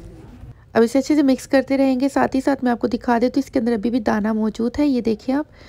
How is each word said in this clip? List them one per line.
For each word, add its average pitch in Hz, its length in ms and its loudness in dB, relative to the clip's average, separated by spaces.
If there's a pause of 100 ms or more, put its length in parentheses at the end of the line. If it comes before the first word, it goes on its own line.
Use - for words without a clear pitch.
(760)
अब 226 80 6
इसे 233 160 2
अच्छे 302 160 0
से 294 80 4
mix 262 220 2
करते 269 300 0
रहेंगे। 269 340 2
साथ 254 260 0
ही 262 60 0
साथ 269 220 -2
मैं 247 80 2
आपको 233 160 -2
दिखा 233 320 0
देती 254 200 0
हूँ 269 60 0
इसके - 140 -2
अंदर 233 140 0
अभी 226 160 -2
भी 240 100 0
दाना 220 340 0
मौजूद 220 460 -2
है, 294 80 2
ये 254 140 0
देखिए 226 340 -2
आप। 302 100 -2 (240)